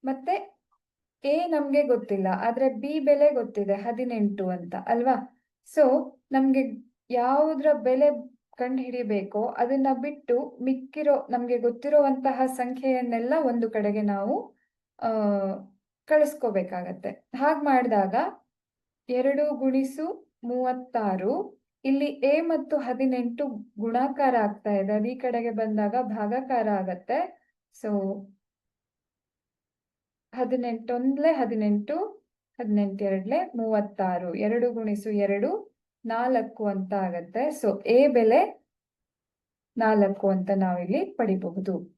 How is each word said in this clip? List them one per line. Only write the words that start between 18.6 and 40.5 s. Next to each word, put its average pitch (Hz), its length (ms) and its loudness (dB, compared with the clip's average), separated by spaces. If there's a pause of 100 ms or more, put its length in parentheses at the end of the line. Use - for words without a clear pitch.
ಎರಡು 269 360 2 (120)
ಗುಣಿಸು 269 500 0 (360)
ಮೂವತ್ತಾರು, 247 920 -2 (500)
ಇಲ್ಲಿ 277 240 2 (160)
ಎ 277 180 4
ಮತ್ತು 320 360 -2
ಹದಿನೆಂಟು 254 680 -2 (340)
ಗುಣಾಕಾರ 254 600 0
ಆಗ್ತಾ 208 340 -2
ಇದೆ, 196 220 0
ಅದು 214 140 0
ಈ 254 100 -6
ಕಡೆಗೆ 233 340 -2
ಬಂದಾಗ 214 420 -2 (140)
ಭಾಗಾಕಾರ 226 640 -2
ಆಗತ್ತೆ. 185 460 -2 (580)
So, 214 140 -8 (2500)
ಹದಿನೆಂಟೊಂದ್ಲೆ 247 1000 -2
ಹದಿನೆಂಟು, 214 640 0 (640)
ಹದಿನೆಂಟೆರಡ್ಲೆ 202 800 0 (160)
ಮೂವತ್ತಾರು, 202 840 -2
ಎರಡು 220 360 0
ಗುಣಿಸು 214 440 -4
ಎರಡು 202 340 0 (540)
ನಾಲ್ಕು 233 640 -2
ಅಂತ 190 320 -2
ಆಗತ್ತೆ. 180 520 -4
So, 247 180 -2 (180)
ಎ 233 120 6 (100)
ಬೆಲೆ 233 320 6 (1400)
ನಾಲ್ಕು 208 520 2
ಅಂತ 190 280 0